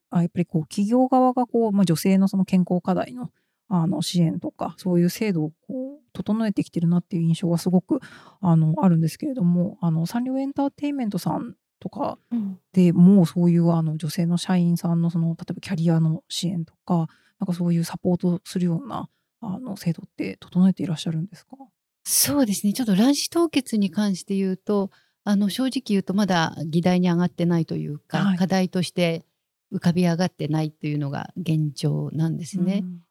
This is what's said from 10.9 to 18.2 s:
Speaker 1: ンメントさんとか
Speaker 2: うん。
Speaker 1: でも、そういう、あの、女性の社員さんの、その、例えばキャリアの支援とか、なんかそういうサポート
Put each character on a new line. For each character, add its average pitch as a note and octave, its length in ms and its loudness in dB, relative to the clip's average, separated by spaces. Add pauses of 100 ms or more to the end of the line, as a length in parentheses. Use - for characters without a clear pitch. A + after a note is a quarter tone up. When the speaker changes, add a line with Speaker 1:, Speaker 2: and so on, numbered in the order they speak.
Speaker 1:
ン C#4+ 40 -4
メ C4 100 -4
ン G#3 40 -4
ト G3+ 80 -2
さ E3+ 140 -4
ん - 240 -6 (240)
と - 100 -10
か - 280 -6 (140)
Speaker 2:
う A#3+ 40 -4
ん。 G3 240 -6 (140)
Speaker 1:
で F3+ 200 6
も、 F3 320 8
そ F3 200 0
う F3 60 4
い E3+ 60 4
う、 E3+ 140 4
あ E3 100 0
の、 D#3 160 -4
女 D#3 120 -6
性 E3+ 160 -4
の E3+ 120 0
社 - 180 -2
員 F3 220 2
さ E3+ 160 -2
ん E3+ 80 0
の、 E3+ 80 0
そ E3+ 100 -2
の、 E3 100 0
例 D#3+ 200 -6
え E3+ 40 -6
ば - 80 -14
キ - 80 -12
ャ - 60 -6
リ E3 160 0
ア E3 80 4
の D#3+ 300 0
支 - 180 -6
援 E3 180 -4
と - 80 -20 (120)
か、 E3 220 0 (320)
な G3 60 -6
ん - 20 -4
か F3+ 60 -2
そ F3 140 -2
う E3+ 60 2
い E3+ 40 2
う E3 60 0
サ - 140 -10
ポ F3+ 160 0
ー F3+ 40 0
ト F3 280 -2